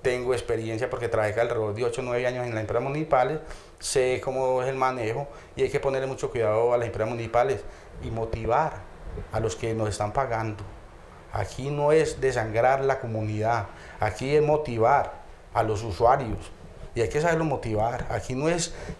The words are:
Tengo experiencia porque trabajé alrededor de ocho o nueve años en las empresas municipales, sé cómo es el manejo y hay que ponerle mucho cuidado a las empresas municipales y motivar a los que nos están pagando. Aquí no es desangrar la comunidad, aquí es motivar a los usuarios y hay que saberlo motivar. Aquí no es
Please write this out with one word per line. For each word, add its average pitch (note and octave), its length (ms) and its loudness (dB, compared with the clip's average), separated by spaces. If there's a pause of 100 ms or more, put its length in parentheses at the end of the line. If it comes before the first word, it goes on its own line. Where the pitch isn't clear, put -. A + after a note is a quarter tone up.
Tengo B2 300 2
experiencia A2+ 560 0
porque A#2 200 -4
trabajé G#2+ 320 2
alrededor A2+ 340 2
de A#2 100 -2
ocho A#2 160 0
o B2+ 40 -4
nueve B2 220 0
años B2 200 0
en A#2 80 -4
las A2 60 -2
empresas A2 220 0
municipales, C#3+ 580 2 (380)
sé B2+ 440 2
cómo C3 400 0
es B2+ 60 0
el C3+ 60 -2
manejo B2+ 540 0 (280)
y C3+ 60 0
hay B2+ 80 2
que C#3 100 0
ponerle C3+ 260 0
mucho C3 240 -4
cuidado A2+ 420 4
a A#2+ 60 6
las A#2 80 0
empresas A2+ 240 -2
municipales A#2 540 0 (380)
y A#2+ 80 -8
motivar A2+ 640 0 (580)
a A2 80 0
los A2 160 -2
que A2+ 180 -2
nos A2 160 0
están G#2 220 -2
pagando. A2+ 520 -2 (680)
Aquí - 380 -4
no D3 220 2
es D#3 280 4
desangrar B2 640 2
la C3+ 160 2
comunidad, A2 640 0 (340)
aquí C3 340 0
es D3+ 80 6
motivar C3 800 2 (340)
a A#2 80 4
los G#2+ 200 0
usuarios A#2 680 2 (440)
y A#2 80 0
hay G#2 60 2
que D3 120 0
saberlo E3 240 2
motivar. A#2 640 -2
Aquí B2 240 -4
no C#3+ 140 0
es E3+ 260 -2 (260)